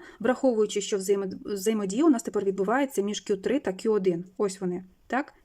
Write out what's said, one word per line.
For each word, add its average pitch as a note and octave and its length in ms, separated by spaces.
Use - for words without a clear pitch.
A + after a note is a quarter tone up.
враховуючи, A3 640
що G3 160
взаємо-, G3 340
взаємодія G#3 600
у E4+ 40
нас A#3 140
тепер G#3 220
відбувається F#3+ 560
між G3+ 240
Q F#3+ 160
три G#3+ 180
та G3+ 120
Q G3+ 200
один. F#3 340
Ось G3 240
вони. F#3 220
Так? C4+ 260